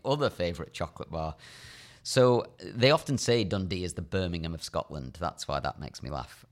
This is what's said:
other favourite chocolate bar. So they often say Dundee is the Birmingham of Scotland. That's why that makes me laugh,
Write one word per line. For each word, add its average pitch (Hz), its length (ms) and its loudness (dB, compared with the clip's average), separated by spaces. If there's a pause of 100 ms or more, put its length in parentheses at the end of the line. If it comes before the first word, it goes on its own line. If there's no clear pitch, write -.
other 139 280 0
favourite 85 420 -4
chocolate - 380 -8
bar. 80 240 -4 (680)
So 127 440 6 (180)
they 117 280 4
often 151 260 2
say 120 260 4
Dundee 92 400 -2
is 85 80 -4
the - 100 -8
Birmingham 85 520 -2
of 80 100 -10
Scotland. 73 560 -6
That's - 260 -6
why 71 140 -2
that - 180 -4
makes - 240 -12
me 64 60 -8
laugh, - 440 -10